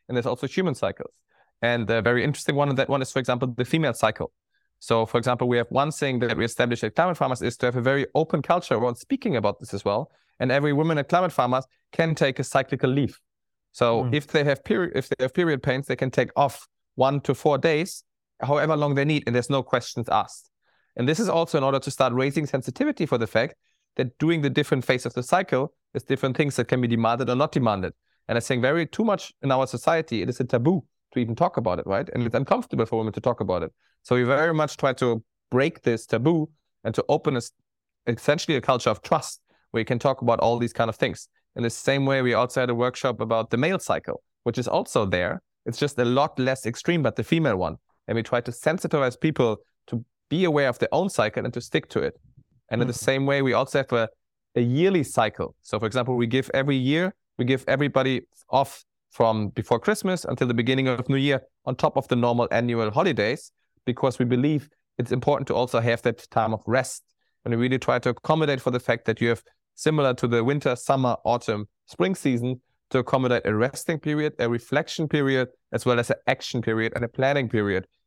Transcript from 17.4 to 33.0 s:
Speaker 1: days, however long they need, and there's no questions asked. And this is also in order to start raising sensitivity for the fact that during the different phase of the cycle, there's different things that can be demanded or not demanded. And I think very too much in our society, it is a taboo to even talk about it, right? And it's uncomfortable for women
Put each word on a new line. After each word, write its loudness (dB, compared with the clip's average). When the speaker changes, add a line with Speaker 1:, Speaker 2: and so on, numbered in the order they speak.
Speaker 1:
days, 0
however 2
long 0
they 2
need, 0
and -2
there's 0
no 2
questions -4
asked. -2
And 0
this 0
is 0
also 0
in 2
order 2
to -6
start 2
raising 0
sensitivity -2
for 0
the 0
fact 0
that -4
during 2
the 2
different 0
phase 0
of -6
the -2
cycle, 0
there's -6
different -2
things 0
that 0
can 2
be 2
demanded 2
or 2
not 0
demanded. 0
And -2
I 2
think 0
very 2
too -4
much -2
in 0
our 2
society, 0
it -2
is -6
a 0
taboo 2
to -2
even -2
talk 0
about -2
it, -8
right? -2
And -2
it's -2
uncomfortable 0
for -4
women -2